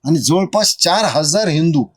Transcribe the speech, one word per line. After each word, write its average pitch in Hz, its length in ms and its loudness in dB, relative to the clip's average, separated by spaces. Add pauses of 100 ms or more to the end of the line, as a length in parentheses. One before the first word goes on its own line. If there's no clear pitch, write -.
आणि 151 140 0
जवळपास 190 580 0
चार 196 280 0
हजार 156 440 0
हिंदू 156 360 0 (120)